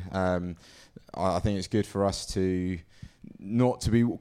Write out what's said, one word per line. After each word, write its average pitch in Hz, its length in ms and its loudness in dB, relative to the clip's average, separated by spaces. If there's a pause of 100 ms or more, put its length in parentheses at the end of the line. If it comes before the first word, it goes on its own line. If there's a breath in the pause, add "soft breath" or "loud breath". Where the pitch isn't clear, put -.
(120)
um, 90 440 -2 (560 loud breath)
I, 90 240 0
I - 40 0
think 101 180 0
it's 92 100 -6
good 104 180 0
for 98 200 0
us - 200 -2
to 92 520 0 (600 loud breath)
not 120 440 2
to 120 80 0
be 117 140 6 (160)